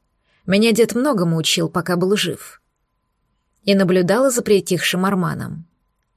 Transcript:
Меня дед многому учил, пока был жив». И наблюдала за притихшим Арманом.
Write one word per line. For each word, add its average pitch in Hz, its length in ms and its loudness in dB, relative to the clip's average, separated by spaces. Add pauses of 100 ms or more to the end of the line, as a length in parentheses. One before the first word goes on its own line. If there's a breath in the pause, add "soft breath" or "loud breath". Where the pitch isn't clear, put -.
(460)
Меня 214 260 4
дед 220 220 2
многому 196 420 0
учил, 160 320 -2
пока 175 280 -4
был 190 200 0
жив». - 460 -6 (1000)
И 202 100 2
наблюдала 190 560 2
за 240 100 -4
притихшим 185 640 0
Арманом. 175 640 -4 (500)